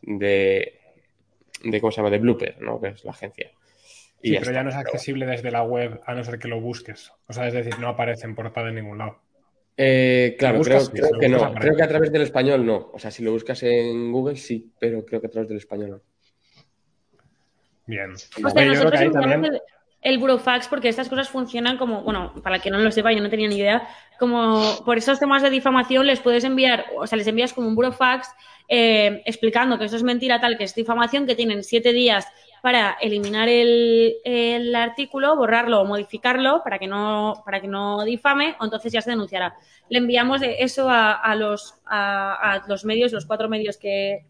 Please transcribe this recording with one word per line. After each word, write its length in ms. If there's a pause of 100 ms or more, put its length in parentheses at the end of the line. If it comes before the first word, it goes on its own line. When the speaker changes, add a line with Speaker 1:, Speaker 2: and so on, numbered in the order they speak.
Speaker 1:
de, 760 (840)
de, 180
¿cómo 100
se 60
llama? 120
De 100
Blooper, 420
¿no? 200
Que 80
es 140
la 80
agencia. 400 (720)
Y 60
Speaker 2:
Sí, 40
Speaker 1:
ya 60
Speaker 2:
pero 120
Speaker 1:
está, 20
Speaker 2:
ya 100
no 60
es 60
Speaker 1:
pero 120
Speaker 2:
accesible 400
desde 240
la 120
web, 420
a 100
no 80
ser 160
que 80
lo 140
busques. 500 (160)
O 60
sea, 140
es 60
decir, 240
no 120
aparece 360
en 100
portada 340
en 60
ningún 240
lado. 200 (580)
Speaker 1:
Eh, 600
claro, 160
Speaker 2:
¿Lo 40
buscas? 300
Speaker 1:
creo, 20
Speaker 2:
Sí, 20
Speaker 1:
creo 140
Speaker 2:
si 60
lo 60
Speaker 1:
que 80
Speaker 2:
buscas, 140
Speaker 1:
no. 60
Speaker 2:
aparece. 200
Speaker 1:
Creo 100
que 60
a 40
través 240
del 120
Español 420
no. 280
O 60
sea, 120
si 120
lo 80
buscas 320
en 480
Google, 260
sí, 420
pero 260
creo 160
que 60
a 20
través 200
del 80
español 340
no. 100 (1800)
Speaker 2:
Bien. 280
Speaker 3:
O 40
sea, 200
Speaker 2:
Oye, 100
yo 60
creo 140
Speaker 3:
nosotros 240
Speaker 2:
que 80
ahí 80
Speaker 3:
enviamos 320
Speaker 2:
también 140
Speaker 3:
el, 80 (520)
el 60
burofax 480
porque 220
estas 200
cosas 200
funcionan 480
como, 260
bueno, 300 (100)
para 140
el 40
que 80
no 80
lo 140
sepa, 200
yo 100
no 80
tenía 180
ni 100
idea, 300 (320)
como 680
por 120
esos 220
temas 220
de 80
difamación 580
les 120
puedes 240
enviar, 420 (100)
o 120
sea, 100
les 100
envías 260
como 140
un 80
burofax, 540 (400)
eh, 560
explicando 520
que 80
eso 120
es 60
mentira, 360
tal, 180
que 60
es 120
difamación, 500
que 100
tienen 280
siete 280
días 360 (340)
para 400
eliminar 480
el, 720
el 520
artículo, 600
borrarlo 460
o 40
modificarlo 800
para 140
que 100
no, 560
para 160
que 80
no 380
difame, 540
o 60
entonces 280
ya 80
se 80
denunciará. 460 (340)
Le 80
enviamos 440
de 180
eso 300
a, 240
a 220
los, 380 (120)
a, 680
a 140
los 180
medios, 260
los 140
cuatro 240
medios 280
que 520